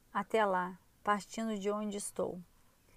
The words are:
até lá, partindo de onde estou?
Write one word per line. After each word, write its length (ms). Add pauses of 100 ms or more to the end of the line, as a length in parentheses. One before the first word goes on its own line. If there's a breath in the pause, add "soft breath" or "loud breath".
(140)
até 320
lá, 320 (260)
partindo 540
de 140
onde 260
estou? 420 (580 soft breath)